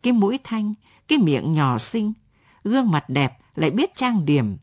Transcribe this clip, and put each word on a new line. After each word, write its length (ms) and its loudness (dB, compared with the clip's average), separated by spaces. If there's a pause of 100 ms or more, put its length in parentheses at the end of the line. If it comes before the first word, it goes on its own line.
cái 100 2
mũi 320 2
thanh, 300 -4 (340)
cái 100 2
miệng 360 2
nhỏ 240 2
xinh. 340 -4 (520)
Gương 260 2
mặt 180 0
đẹp 300 -2 (160)
lại 160 0
biết 240 -2
trang 300 -2
điểm. 380 0